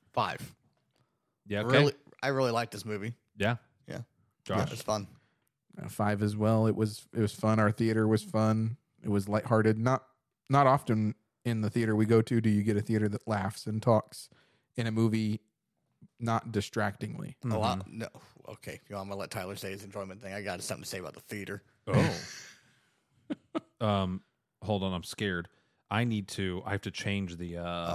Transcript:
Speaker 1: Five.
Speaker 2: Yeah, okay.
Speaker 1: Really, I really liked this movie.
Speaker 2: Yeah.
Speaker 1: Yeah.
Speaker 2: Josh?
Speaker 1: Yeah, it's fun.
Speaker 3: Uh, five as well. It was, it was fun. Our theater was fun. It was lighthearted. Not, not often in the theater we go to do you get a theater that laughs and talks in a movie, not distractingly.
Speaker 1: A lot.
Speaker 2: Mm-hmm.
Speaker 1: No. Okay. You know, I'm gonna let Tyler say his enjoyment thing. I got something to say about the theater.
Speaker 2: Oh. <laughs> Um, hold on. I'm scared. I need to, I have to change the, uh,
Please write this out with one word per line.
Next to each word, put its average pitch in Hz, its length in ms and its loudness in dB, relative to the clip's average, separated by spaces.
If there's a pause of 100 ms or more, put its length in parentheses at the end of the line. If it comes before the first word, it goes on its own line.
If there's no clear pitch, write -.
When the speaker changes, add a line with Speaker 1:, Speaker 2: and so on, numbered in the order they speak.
(120)
Speaker 1:
Five. - 420 -4 (920)
Speaker 2:
Yeah, 101 140 -2
okay. 104 180 4
Speaker 1:
Really, 143 140 6 (300)
I 131 60 0
really 135 220 2
liked 117 220 0
this 104 120 -10
movie. 107 300 -6 (220)
Speaker 2:
Yeah. 107 200 2 (300)
Speaker 1:
Yeah. - 140 -10 (440)
Speaker 2:
Josh? 95 240 0
Speaker 1:
Yeah, - 40 -8
it's 110 100 -10
fun. 104 240 -2 (760)
Speaker 3:
Uh, - 80 -8
five 104 340 0
as 104 140 0
well. 110 300 4
It 107 100 4
was, 107 380 -2
it 110 60 -2
was 104 120 2
fun. 110 280 2
Our 104 120 6
theater 110 360 2
was 110 140 4
fun. 110 540 0 (260)
It - 60 -6
was 101 200 2
lighthearted. 110 500 4
Not, - 260 0 (440)
not 139 180 6
often 113 480 4 (300)
in 113 180 0
the 104 80 0
theater 110 260 2
we 110 100 6
go 113 160 8
to 117 180 2
do 110 100 4
you 104 120 4
get 104 140 2
a 104 60 2
theater 107 260 0
that 104 180 -6
laughs 104 400 -4
and 110 160 -4
talks - 460 2 (480)
in 117 100 -2
a 117 60 -2
movie, 110 480 0 (800)
not 117 340 -2
distractingly. 107 920 -4
Speaker 1:
A 117 120 -2
lot. 110 240 0
Speaker 2:
Mm-hmm. 98 180 -12
Speaker 1:
No. 110 100 -8 (400)
Okay. - 300 -14 (100)
You 104 60 -12
know, 101 60 -6
I'm 98 80 -10
gonna 98 120 -8
let 95 100 -8
Tyler 98 260 -8
say 95 140 -10
his 98 140 -12
enjoyment 98 360 -12
thing. 98 140 -12
I 104 80 -8
got 95 180 -6
something - 220 -8
to 90 60 -12
say - 100 -8
about 87 160 -10
the - 60 -18
theater. 101 420 -10 (240)
Speaker 2:
Oh. 95 340 2
<laughs> - 0 - (1600)
Um, 95 400 0 (420)
hold 98 200 -2
on. 95 100 -2
I'm 87 120 -4
scared. 90 440 -4 (420)
I 110 140 2
need 107 240 -2
to, 92 380 -4
I 98 60 -4
have 101 100 -2
to - 80 -6
change 98 460 -4
the, 85 220 -8
uh, 87 60 -8 (300)